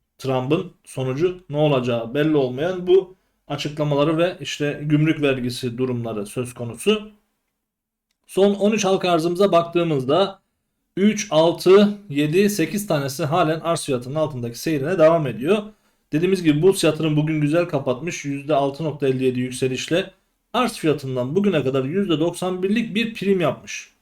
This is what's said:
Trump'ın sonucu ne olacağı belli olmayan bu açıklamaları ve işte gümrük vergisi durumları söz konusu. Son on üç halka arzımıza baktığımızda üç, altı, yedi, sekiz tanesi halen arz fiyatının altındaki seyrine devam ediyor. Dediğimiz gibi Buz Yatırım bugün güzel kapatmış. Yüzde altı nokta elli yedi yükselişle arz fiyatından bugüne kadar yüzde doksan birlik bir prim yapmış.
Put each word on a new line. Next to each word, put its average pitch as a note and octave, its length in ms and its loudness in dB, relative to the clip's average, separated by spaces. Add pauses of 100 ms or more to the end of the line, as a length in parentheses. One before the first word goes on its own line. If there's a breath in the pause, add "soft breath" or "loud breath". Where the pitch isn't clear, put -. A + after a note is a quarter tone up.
(180)
Trump'ın C3+ 560 -2 (100)
sonucu C#3+ 680 -4
ne C#3+ 80 -6
olacağı B2 560 0
belli D3+ 220 2
olmayan D3+ 520 -2
bu F#3 280 4 (320)
açıklamaları D3 680 0
ve F3 240 0
işte D3 420 -6
gümrük D3+ 380 2
vergisi B2 560 -2
durumları A#2 480 -4
söz B2 280 -8
konusu. G3+ 580 -4 (1160)
Son G3+ 260 4
on G3+ 180 2
üç G#3 140 0
halka F#3 260 0
arzımıza F3 400 2
baktığımızda E3 880 0 (560)
üç, G#3 340 2
altı, F3+ 680 6 (120)
yedi, D3+ 400 2
sekiz G3+ 380 -2
tanesi C#3+ 380 -2
halen D#3+ 340 0
arz E3 260 -4
fiyatının B2+ 300 -4
altındaki B2 440 -4
seyrine D#3+ 400 -2
devam D#3+ 280 6
ediyor. D3 360 -2 (480 soft breath)
Dediğimiz F3+ 320 0
gibi D3+ 180 2
Buz F#3+ 220 4
Yatırım D#3 320 0
bugün D3+ 260 0
güzel D#3+ 240 2
kapatmış. C#3 600 -4
Yüzde C#3+ 300 -2
altı C#3 280 -2
nokta D3 240 -4
elli C3 180 0
yedi B2 140 0
yükselişle C3 720 -4 (420)
arz A#3+ 240 -2
fiyatından C3 580 -2
bugüne F#3+ 280 2
kadar C3 200 0
yüzde E3 360 0
doksan F3+ 440 -4
birlik G3 320 -2
bir A3+ 180 -2
prim F#3+ 280 0
yapmış. - 600 -6